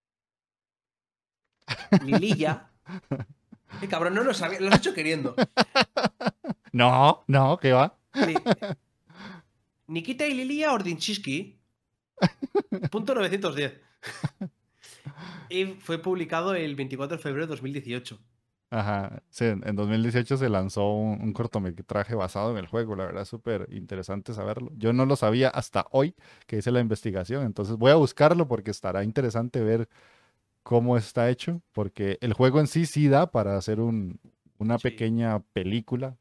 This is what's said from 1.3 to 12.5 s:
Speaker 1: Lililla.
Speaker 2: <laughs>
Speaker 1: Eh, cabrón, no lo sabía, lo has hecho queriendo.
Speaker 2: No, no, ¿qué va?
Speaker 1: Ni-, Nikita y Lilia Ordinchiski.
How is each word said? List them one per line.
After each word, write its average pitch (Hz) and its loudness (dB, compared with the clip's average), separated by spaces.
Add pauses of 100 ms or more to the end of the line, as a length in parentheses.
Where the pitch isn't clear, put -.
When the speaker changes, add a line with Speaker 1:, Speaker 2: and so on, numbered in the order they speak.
Speaker 1:
Lililla. 156 0 (140)
Speaker 2:
<laughs> - -10 (480)
Speaker 1:
Eh, 196 -6
cabrón, 180 0
no 233 2
lo 262 2
sabía, 190 -4
lo 190 0
has 214 8
hecho - -2
queriendo. 156 -2 (1400)
Speaker 2:
No, 127 6
no, 135 4
¿qué 131 2
va? 131 4 (160)
Speaker 1:
Ni-, 311 2 (1500)
Nikita 240 -4
y 285 0
Lilia 277 0
Ordinchiski. 190 -4 (1300)